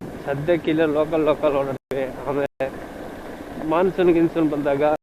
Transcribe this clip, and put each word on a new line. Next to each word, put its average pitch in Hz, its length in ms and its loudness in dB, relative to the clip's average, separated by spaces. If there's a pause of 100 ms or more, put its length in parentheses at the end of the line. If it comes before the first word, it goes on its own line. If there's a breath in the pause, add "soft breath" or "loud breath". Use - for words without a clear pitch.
(260)
ಸದ್ಯಕ್ಕೆ 151 460 0
ಇಲ್ಲೇ 160 140 2
ಲೋಕಲ್, 156 400 2
ಲೋಕಲ್ 147 280 2
ಓಡಾಡ್ತೀವಿ. 139 520 -2 (220)
ಆಮೇಲೆ 139 400 -2 (1000)
ಮಾನ್ಸೂನ್ 180 440 4
ಗಿನ್ಸೂನ್ 165 360 2
ಬಂದಾಗ 143 340 0 (200)